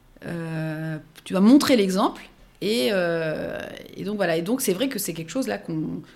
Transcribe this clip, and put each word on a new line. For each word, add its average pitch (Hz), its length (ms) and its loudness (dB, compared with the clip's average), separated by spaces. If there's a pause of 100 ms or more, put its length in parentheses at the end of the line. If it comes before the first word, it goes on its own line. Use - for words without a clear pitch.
(240)
euh, 160 720 -6 (280)
tu 185 100 -8
vas 185 60 4
montrer 269 360 8
l'exemple. 196 460 2 (380)
Et, 240 320 0
euh, 165 680 -2 (380)
et - 80 -8
donc, 208 120 -4
voilà. 170 200 2
Et 175 60 0
donc, 240 200 -2
c'est 220 100 2
vrai 240 160 0
que 240 100 -4
c'est 175 140 -4
quelque 160 180 -8
chose, 262 160 -2
là, 202 120 -4
qu'on, 170 420 -4 (160)